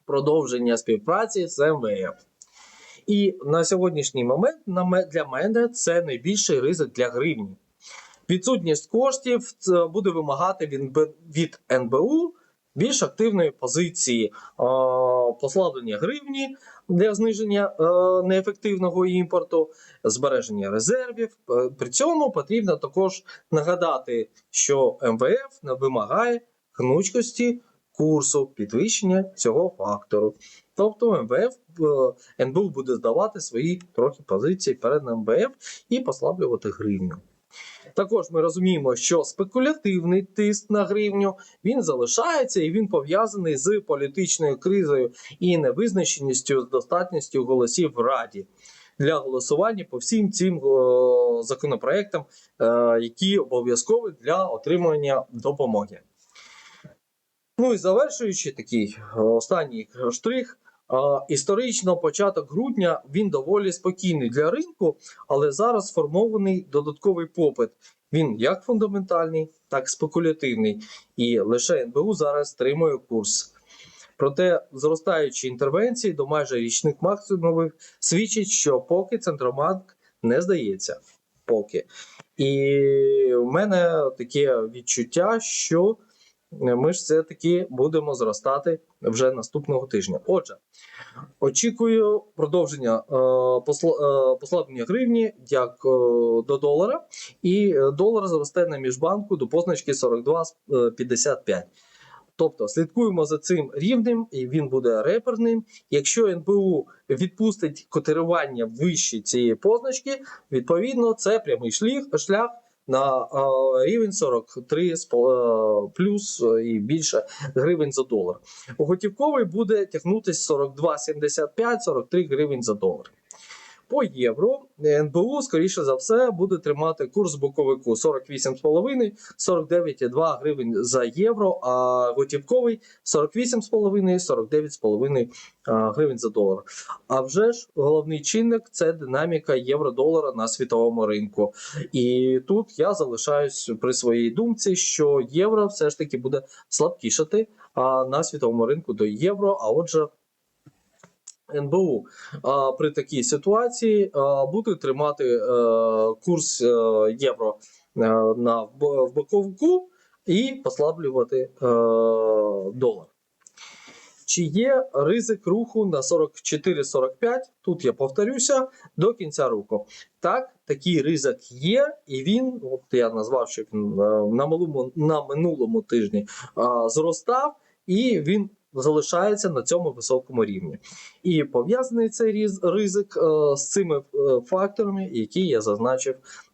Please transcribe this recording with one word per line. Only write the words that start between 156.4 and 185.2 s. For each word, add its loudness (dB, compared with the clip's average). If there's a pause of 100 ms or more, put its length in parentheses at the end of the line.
е, 4
євро, -2 (400)
е, -2 (380)
на, 0
в -12 (100)
бо-, 2
в -4
боковику 0 (360)
і 0
послаблювати, -2
е, -2 (1200)
долар. -2 (1200)
Чи -2
є 2
ризик 0
руху 0
на -2
сорок 0
чотири -2
сорок -2
п'ять? -2 (100)
Тут -2
я 2
повторюся, 0 (300)
до 2
кінця -2
року. -4 (340)
Так, -2 (160)
такий 0
ризик -2
є, 0 (100)
і -8
він, 0
от -6 (100)
я 4
назвав, -2
що -10 (120)
він, -2
е, 2
на 2
малому, -2
на 0
минулому 0
тижні, -2 (280)
а, 0
зростав, -2 (320)
і 2
він 0 (260)
залишається 0
на -2
цьому 0
високому -2
рівні. -8 (460)
І 2
пов'язаний 0
цей 0
різ-, -2
ризик, 0
е, 4
з -6
цими, 0
е, 0
факторами, -2
які -2